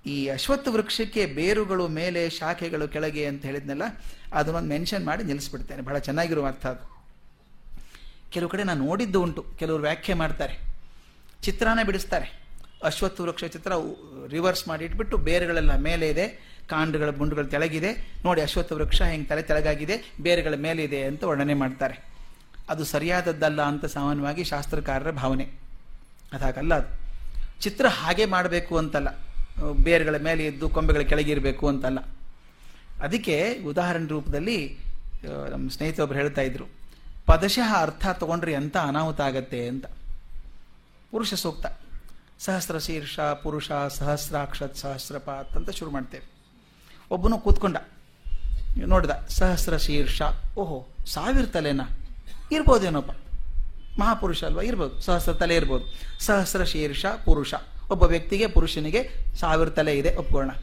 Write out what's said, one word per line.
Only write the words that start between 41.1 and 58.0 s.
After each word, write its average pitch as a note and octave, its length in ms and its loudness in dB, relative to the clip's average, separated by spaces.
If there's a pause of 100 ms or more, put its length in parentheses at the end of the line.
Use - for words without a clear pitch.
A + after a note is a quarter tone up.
ಪುರುಷ A3 220 -2
ಸೂಕ್ತ, E3+ 320 -4 (720)
"ಸಹಸ್ರ F3+ 380 -4
ಶೀರ್ಷ D3+ 420 -6
ಪುರುಷ D3 520 -4
ಸಹಸ್ರಾಕ್ಷತ್ C#3+ 1080 -4
ಸಹಸ್ರಪಾತ್" C#3 800 -8
ಅಂತ - 140 2
ಶುರು D#3 220 -8
ಮಾಡ್ತೇವೆ. C3+ 400 -8 (800)
ಒಬ್ಬನು G3+ 260 2
ಕೂತ್ಕೊಂಡ, F#3+ 400 4 (1000)
ನೋಡ್ದ, F3 340 4 (160)
ಸಹಸ್ರ F3 500 4
ಶೀರ್ಷ, D3 440 4 (360)
ಓಹೋ, D#3 300 -4 (180)
ಸಾವಿರ A#3+ 400 4
ತಲೆನಾ, D3 380 0 (680)
ಇರ್ಬೋದೇನೋಪ್ಪ, G#3+ 600 6 (880)
ಮಹಾಪುರುಷ G#3 440 2
ಅಲ್ವಾ, D#3 180 2
ಇರ್ಬೋದು, F#3+ 400 0
ಸಹಸ್ರ F3 320 4
ತಲೆ E3+ 220 4
ಇರ್ಬೋದು. C#3 300 4 (340)
ಸಹಸ್ರ F#3+ 440 2
ಶೀರ್ಷ D3+ 420 0
ಪುರುಷ, F#3+ 480 6 (360)
ಒಬ್ಬ F#3 140 8